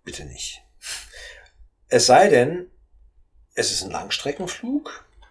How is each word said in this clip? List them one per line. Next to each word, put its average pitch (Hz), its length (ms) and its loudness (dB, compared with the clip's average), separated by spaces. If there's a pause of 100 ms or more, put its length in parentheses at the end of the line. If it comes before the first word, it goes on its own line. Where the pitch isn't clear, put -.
bitte 78 200 -16
nicht. - 380 -14 (1300)
Es 123 180 4
sei 160 220 8
denn, 160 420 2 (840)
es - 180 -4
ist 95 100 -6
ein 95 80 -12
Langstreckenflug - 1160 -8 (260)